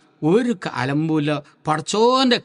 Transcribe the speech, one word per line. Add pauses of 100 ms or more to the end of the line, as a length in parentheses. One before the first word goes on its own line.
(220)
ഒരു
ക-,
അലമ്പുമില്ല. (240)
പടച്ചോൻ്റെ